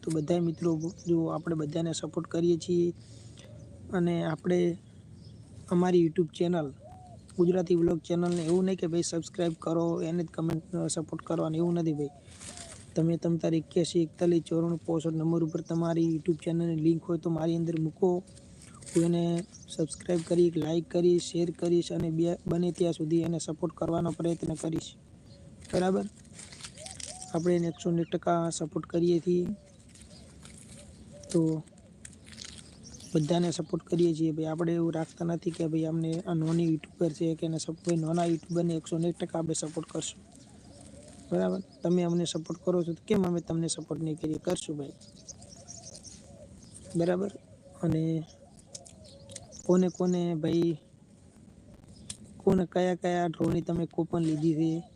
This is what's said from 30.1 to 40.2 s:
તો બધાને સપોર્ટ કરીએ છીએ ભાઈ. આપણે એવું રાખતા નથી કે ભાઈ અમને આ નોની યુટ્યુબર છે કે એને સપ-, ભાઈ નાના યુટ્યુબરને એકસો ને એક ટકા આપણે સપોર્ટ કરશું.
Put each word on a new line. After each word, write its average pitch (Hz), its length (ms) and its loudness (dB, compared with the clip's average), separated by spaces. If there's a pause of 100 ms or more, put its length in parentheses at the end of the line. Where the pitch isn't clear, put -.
તો 160 300 2 (1500)
બધાને 170 360 2
સપોર્ટ 165 320 -4
કરીએ 175 320 2
છીએ 160 160 0
ભાઈ. 156 140 -2
આપણે 165 300 -2
એવું 165 180 0
રાખતા 160 320 -6
નથી 170 260 -2
કે 165 160 -4
ભાઈ 160 180 0
અમને 160 420 -2
આ 180 80 -2
નોની 165 300 2
યુટ્યુબર 160 480 0
છે 165 220 0
કે 165 120 -4
એને 160 120 -2
સપ-, 160 140 -6
ભાઈ 170 240 0
નાના 165 280 2
યુટ્યુબરને 170 500 0
એકસો 160 240 -4
ને 170 100 2
એક 170 100 -2
ટકા 170 200 -4
આપણે 165 160 -2
સપોર્ટ 156 340 -6
કરશું. - 340 -8 (1120)